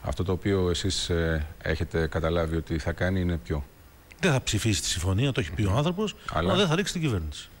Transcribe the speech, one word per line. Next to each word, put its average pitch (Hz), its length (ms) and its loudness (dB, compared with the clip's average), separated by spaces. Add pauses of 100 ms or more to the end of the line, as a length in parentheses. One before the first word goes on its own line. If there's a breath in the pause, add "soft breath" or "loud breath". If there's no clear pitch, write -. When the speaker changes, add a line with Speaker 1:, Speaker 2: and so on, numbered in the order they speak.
Speaker 1:
αυτό - 220 -2
το 92 80 0
οποίο 92 380 2
εσείς, - 400 -2
ε, 82 360 2 (160)
έχετε 80 440 0
καταλάβει 82 500 0
ότι 80 220 -2
θα - 140 -4
κάνει 92 280 0
είναι 90 160 0
ποιο; 76 280 -4 (560)
Speaker 2:
Δεν 190 120 4
θα 127 100 2
ψηφίσει 107 380 0
τη - 60 -4
συμφωνία, 95 460 0
το - 80 -2
έχει - 120 -2
πει 110 120 0
ο 95 60 2
Speaker 1:
Μμμ. 98 60 2
Speaker 2:
άνθρωπος, 180 380 0 (180 loud breath)
Speaker 1:
Αλλά - 180 2
Speaker 2:
αλλά 175 80 4
δεν 196 100 4
θα 151 60 2
ρίξει 196 180 0
την 175 100 -2
κυβέρνηση. 87 460 -2 (120)